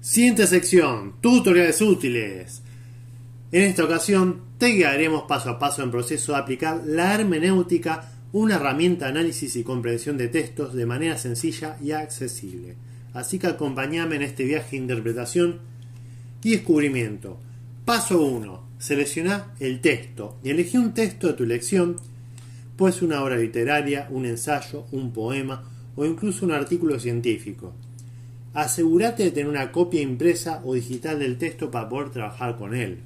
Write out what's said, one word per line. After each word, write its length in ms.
Siguiente 460
sección, 720
tutoriales 600
útiles. 800
En 100
esta 220
ocasión 560
te 100
guiaremos 560
paso 260
a 80
paso 240
en 80
proceso 420
de 60
aplicar 480
la 280
hermenéutica, 960
una 240
herramienta 480
de 80
análisis 440
y 60
comprensión 540
de 120
textos 460
de 120
manera 320
sencilla 640
y 100
accesible. 840
Así 260
que 80
acompáñame 680
en 60
este 220
viaje 260
de 120
interpretación 800
y 100
descubrimiento. 880
Paso 380
uno, 440
selecciona 840
el 200
texto 640
y 60
elegí 300
un 160
texto 320
de 80
tu 100
elección, 520
puede 180
ser 100
una 180
obra 140
literaria, 760
un 140
ensayo, 680
un 200
poema 580
o 120
incluso 400
un 60
artículo 460
científico. 760
Asegúrate 680
de 60
tener 180
una 240
copia 280
impresa 640
o 100
digital 440
del 200
texto 320
para 180
poder 220
trabajar 460
con 180
él. 320